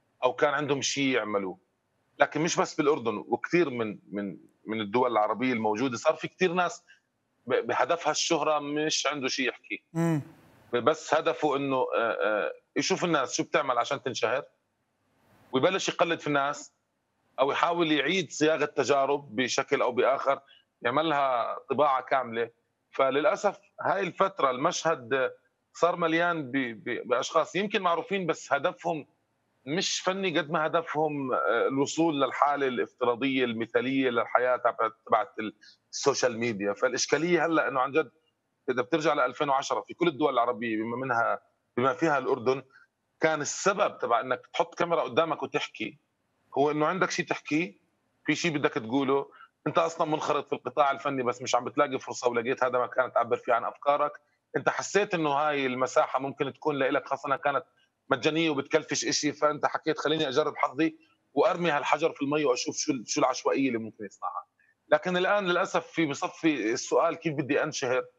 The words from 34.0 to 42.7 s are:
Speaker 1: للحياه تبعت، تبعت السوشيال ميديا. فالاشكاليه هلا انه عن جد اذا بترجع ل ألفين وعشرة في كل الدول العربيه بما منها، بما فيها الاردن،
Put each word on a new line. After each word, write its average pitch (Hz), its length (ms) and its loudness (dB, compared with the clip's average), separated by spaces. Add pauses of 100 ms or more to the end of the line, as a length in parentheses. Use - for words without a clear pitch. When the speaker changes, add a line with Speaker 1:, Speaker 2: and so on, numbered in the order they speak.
Speaker 1:
للحياه 120 480 0
تبعت، 113 360 -2 (120)
تبعت 107 300 0 (560)
السوشيال 127 460 0
ميديا. 101 360 -2
فالاشكاليه 156 720 0
هلا 160 220 2
انه 131 120 -2
عن 131 120 0
جد 156 200 -2 (580)
اذا 127 120 0
بترجع 156 320 2
ل 147 60 0
ألفين 127 300 0
وعشرة 135 320 0
في - 120 -12
كل 170 140 0
الدول 147 260 0
العربيه 117 440 0
بما 117 200 -4
منها، 117 420 0 (380)
بما 127 160 2
فيها 147 240 2
الاردن، 131 460 0 (560)